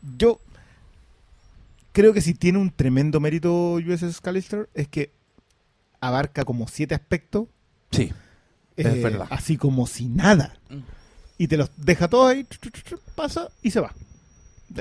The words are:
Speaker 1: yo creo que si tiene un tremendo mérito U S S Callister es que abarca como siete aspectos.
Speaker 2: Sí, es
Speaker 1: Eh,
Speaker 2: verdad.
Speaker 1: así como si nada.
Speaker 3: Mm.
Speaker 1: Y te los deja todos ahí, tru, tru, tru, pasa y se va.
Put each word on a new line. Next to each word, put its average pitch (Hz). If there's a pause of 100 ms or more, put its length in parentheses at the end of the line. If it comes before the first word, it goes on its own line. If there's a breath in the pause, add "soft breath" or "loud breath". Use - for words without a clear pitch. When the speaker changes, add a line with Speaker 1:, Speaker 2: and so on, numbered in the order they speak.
(180)
Speaker 1:
yo 226 (1500 soft breath)
creo 214
que 202
si 160
tiene 175
un 190
tremendo 139
mérito 170
U 170
S 175
S 170
Callister 190
es 143
que 143 (880)
abarca 135
como 120
siete 151
aspectos. 185 (440)
Speaker 2:
Sí, 104 (640 soft breath)
es 156
Speaker 1:
Eh, 131
Speaker 2:
verdad. 104
Speaker 1:
así 143
como 131
si 123
nada. 170 (140)
Speaker 3:
Mm. 143 (600 soft breath)
Speaker 1:
Y 165
te 156
los 143
deja 165
todos 254
ahí, 269
tru, -
tru, - (120)
tru, - (160)
pasa 330 (120)
y 220
se 220
va. - (880)